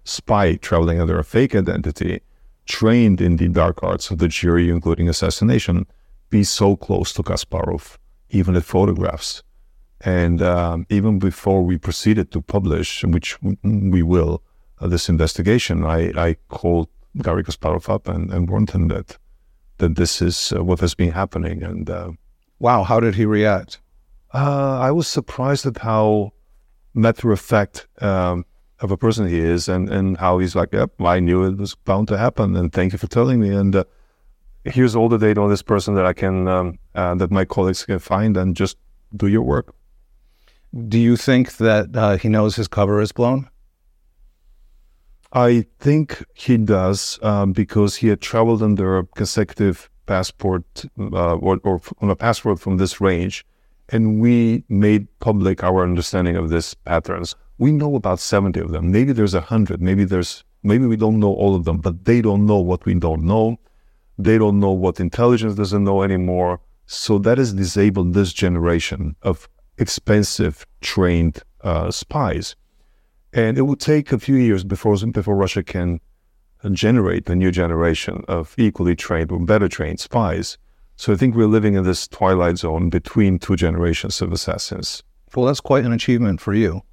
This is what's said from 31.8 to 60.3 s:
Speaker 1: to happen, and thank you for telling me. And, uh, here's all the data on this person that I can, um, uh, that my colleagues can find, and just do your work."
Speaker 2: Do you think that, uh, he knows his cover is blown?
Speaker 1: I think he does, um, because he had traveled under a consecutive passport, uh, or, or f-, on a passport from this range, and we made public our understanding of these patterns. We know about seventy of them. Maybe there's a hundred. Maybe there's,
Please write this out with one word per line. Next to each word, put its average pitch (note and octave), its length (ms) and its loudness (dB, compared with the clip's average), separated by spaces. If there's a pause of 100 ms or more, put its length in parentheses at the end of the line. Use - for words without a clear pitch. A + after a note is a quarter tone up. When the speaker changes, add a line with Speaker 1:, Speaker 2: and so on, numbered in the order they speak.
Speaker 1:
to G2+ 80 0
happen, G#2 380 0
and F2 160 -2
thank F#2 220 -2
you G2+ 60 -6
for - 80 -6
telling B2 320 2
me. G2+ 100 2
And, G2 260 0
uh, F#2+ 80 2 (840)
here's B2 300 2
all A#2 140 4
the A#2 80 4
data G#2 240 2
on G#2 80 4
this G2+ 120 0
person G2+ 340 0
that F#2+ 100 2
I F2+ 80 2
can, F#2+ 340 -2
um, F2+ 320 -2 (160)
uh, F2+ 200 -2
that F2+ 160 -2
my G2 120 2
colleagues F#2 420 -2
can F#2+ 140 -4
find, G2+ 380 0
and F#2 180 0
just - 220 -4 (400)
do G2+ 100 0
your G#2+ 140 2
work." B2 320 -2 (1120)
Speaker 2:
Do A2 120 2
you A#2 180 6
think B2+ 400 0
that, A2 380 2
uh, G#2 220 2
he A2 120 -2
knows G#2+ 260 2
his A2 120 -4
cover G#2 340 0
is G#2+ 100 -2
blown? C3 380 0 (1800)
Speaker 1:
I A#2+ 320 4 (140)
think D3 440 0 (120)
he B2 220 2
does, G2 680 0
um, G2+ 300 0
because G2+ 420 0
he A2+ 140 2
had G2+ 120 0
traveled A2+ 400 2
under F#2+ 380 2
a F2+ 60 -2 (100)
consecutive G2 720 -2 (160)
passport, F#2 800 -4 (140)
uh, F2 360 -2
or, F#2 280 0
or F#2+ 140 0
f-, - 240 -16
on G2+ 100 0
a F2 40 -2
passport A2 440 -2
from F#2+ 180 -2
this F#2 240 -2
range, F#2 440 -2 (440)
and A2 320 0
we A#2 480 2
made G#2 380 2 (120)
public F#2+ 440 0
our F#2 180 2
understanding F2 540 0
of E2 140 -2
these E2 260 -2
patterns. E2+ 600 -4 (220)
We C3+ 140 2
know D3 240 0
about G2 240 -2
seventy G2 400 0
of E2 120 -6
them. E2 200 -2
Maybe B2+ 200 4
there's G#2 220 0
a F2+ 80 0
hundred. F#2+ 400 -2
Maybe G2 240 2
there's, F2+ 380 -4 (180)